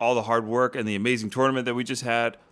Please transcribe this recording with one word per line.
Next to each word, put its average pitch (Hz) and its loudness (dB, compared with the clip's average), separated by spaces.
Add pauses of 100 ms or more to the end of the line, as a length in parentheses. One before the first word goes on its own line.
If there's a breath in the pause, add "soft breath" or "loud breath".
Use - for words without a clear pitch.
all 120 4
the 117 2
hard 113 0
work 123 0
and 117 -4
the 104 -2
amazing 110 0
tournament 131 0
that 120 -2
we 123 -2
just 127 -6
had. 117 0 (140)